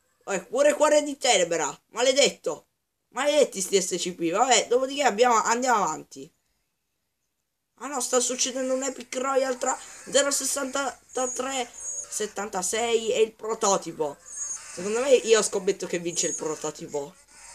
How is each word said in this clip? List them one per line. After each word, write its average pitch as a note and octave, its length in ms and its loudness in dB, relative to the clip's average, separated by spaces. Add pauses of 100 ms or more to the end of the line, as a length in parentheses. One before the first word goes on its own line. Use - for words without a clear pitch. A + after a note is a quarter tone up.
(300)
Eh, F#3+ 120 -4
pure C#4+ 320 2
cuore D4 300 4
di C#4+ 140 -6
tenebra, E3 640 0 (100)
maledetto. A#3+ 720 0 (460)
Maledetti C#4 500 2
sti F#3+ 200 2
S - 160 -4
C F3+ 160 -6
P, E3 160 -4
vabbè, A3 380 4
dopodiché C4 360 0
abbiamo, A#3 380 4
andiamo A#3 440 0
avanti. D3 440 -8 (1500)
Ah A3+ 120 -12
no, C#4 140 -6
sta - 180 0
succedendo C4 540 -2
un C4 100 -2
Epic C4+ 320 -8
Royal C4 420 0
tra B3+ 220 -2 (320)
zero C#4 180 2
sessantatré C4 1400 -4 (400)
settantasei A3 1040 -2
e A3+ 80 2
il A3 100 2
prototipo. F#3 840 0 (560)
Secondo G#3 260 -4
me, C#4 120 0
io A3 300 6
scommetto F#3+ 460 -2
che F3+ 120 -4
vince E3+ 280 -2
il D3 80 -4
prototipo. D3+ 800 -6 (400)